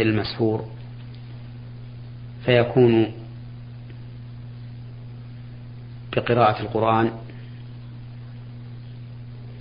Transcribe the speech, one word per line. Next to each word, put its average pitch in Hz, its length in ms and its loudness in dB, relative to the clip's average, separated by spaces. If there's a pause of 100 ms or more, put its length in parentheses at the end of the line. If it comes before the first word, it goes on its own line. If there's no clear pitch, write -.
للمسحور 110 680 2 (1800)
فيكون 117 640 8 (3000)
بقراءة 117 460 6
القرآن، 113 500 4 (2500)